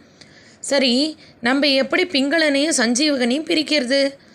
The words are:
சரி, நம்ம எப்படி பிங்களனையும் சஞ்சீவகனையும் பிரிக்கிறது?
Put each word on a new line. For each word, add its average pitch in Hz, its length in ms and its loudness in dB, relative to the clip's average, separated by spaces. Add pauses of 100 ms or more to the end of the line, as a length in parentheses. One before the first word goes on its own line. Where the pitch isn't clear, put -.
(600)
சரி, 277 560 0 (240)
நம்ம 269 260 2
எப்படி 269 400 0
பிங்களனையும் 294 720 0
சஞ்சீவகனையும் 254 680 0
பிரிக்கிறது? 277 720 -2 (200)